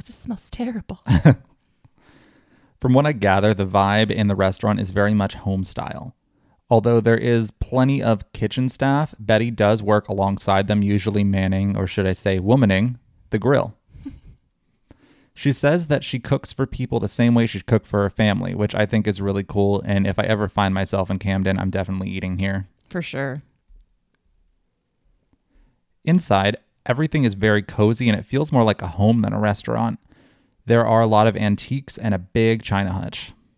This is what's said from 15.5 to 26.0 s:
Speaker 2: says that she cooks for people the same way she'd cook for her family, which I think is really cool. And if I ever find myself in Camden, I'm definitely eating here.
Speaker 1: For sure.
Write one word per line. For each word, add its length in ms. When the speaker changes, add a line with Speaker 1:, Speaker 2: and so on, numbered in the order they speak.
Speaker 2:
says 360
that 160
she 160
cooks 320
for 120
people 360
the 80
same 260
way 140
she'd 180
cook 200
for 180
her 60
family, 440
which 180
I 140
think 220
is 120
really 220
cool. 420
And 220
if 100
I 60
ever 240
find 260
myself 380
in 80
Camden, 400
I'm 120
definitely 380
eating 300
here. 300
Speaker 1:
For 140
sure. 400